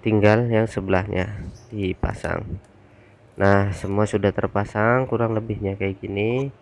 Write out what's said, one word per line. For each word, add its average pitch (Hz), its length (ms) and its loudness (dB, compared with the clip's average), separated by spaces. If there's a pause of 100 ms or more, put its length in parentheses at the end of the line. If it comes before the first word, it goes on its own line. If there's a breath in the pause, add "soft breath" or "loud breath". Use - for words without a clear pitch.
tinggal 107 480 4
yang 110 160 2
sebelahnya 95 800 -2 (240)
dipasang. 92 720 -4 (960 soft breath)
Nah, 98 400 4
semua 101 320 0
sudah 101 240 2
terpasang 107 720 0
kurang 113 320 -2
lebihnya 98 400 -4
kayak 98 240 -4
gini. 113 480 -2 (140)